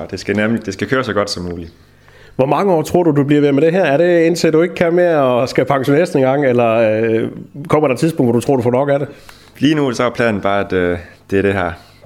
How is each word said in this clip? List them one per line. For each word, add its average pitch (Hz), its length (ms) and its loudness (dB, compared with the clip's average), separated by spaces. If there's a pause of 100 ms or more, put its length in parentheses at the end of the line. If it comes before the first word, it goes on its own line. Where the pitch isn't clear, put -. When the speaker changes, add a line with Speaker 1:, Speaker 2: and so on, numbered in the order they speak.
(100)
Speaker 1:
det 92 100 -10
skal 101 160 -4
nemlig, 110 300 -2
det 101 80 -8
skal 104 140 -6
køre 131 160 -2
så 113 80 -6
godt 101 180 -2
som - 140 -8
muligt. 85 280 -10 (640)
Speaker 2:
Hvor 131 100 2
mange 165 260 0
år 156 100 0
tror 175 200 0
du, 170 80 4
du 143 140 2
bliver 147 160 2
ved 143 120 2
med 139 100 2
det 160 100 2
her? 185 120 0
Er 143 120 2
det 170 300 2
indtil 165 260 0
du 156 100 2
ikke 180 120 -2
kan 170 200 0
mere 175 220 2
og 127 320 2
skal - 160 0
pensioneres 139 500 0
en 139 80 2
gang, 135 240 2
eller, 120 280 2
øh, 113 540 0 (400)
kommer 151 200 2
der 131 60 0
et - 60 -6
tidspunkt, 156 320 0
hvor 117 80 2
du - 60 -6
tror, 139 100 2
du 123 60 0
får 120 80 0
nok 135 200 0
af 143 80 2
det? 143 100 -6 (500)
Speaker 1:
Lige 147 160 2
nu 143 180 0
så 120 120 -2
er 120 60 0
planen 113 300 0
bare, 98 240 -2
at, 95 80 -6
øh, 87 260 0 (320)
det 98 80 0
er 95 40 2
det 98 100 2
her, 90 200 -4 (340)